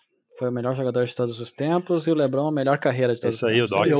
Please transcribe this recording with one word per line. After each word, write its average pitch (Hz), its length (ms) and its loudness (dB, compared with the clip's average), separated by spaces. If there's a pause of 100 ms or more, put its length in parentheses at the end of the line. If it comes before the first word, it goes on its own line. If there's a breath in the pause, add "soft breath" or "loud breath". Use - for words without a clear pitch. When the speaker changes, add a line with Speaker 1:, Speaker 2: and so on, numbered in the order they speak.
(360)
Speaker 1:
foi 127 120 -4
o 123 40 -4
melhor 123 220 -2
jogador 127 300 0
de 120 100 -8
todos 120 240 -4
os 117 140 -12
tempos 165 560 -2
e - 20 2
o 165 40 4
LeBron 143 340 0
a - 40 -2
melhor 139 260 2
carreira 127 360 0
de 117 60 -10
Speaker 2:
É - 20 -14
Speaker 1:
todos 117 140 0
Speaker 2:
isso 123 100 -2
Speaker 1:
os 110 60 2
Speaker 2:
aí, 113 100 4
o 113 60 0
Speaker 1:
tempos. 101 220 2
Speaker 2:
Doc, - 80 4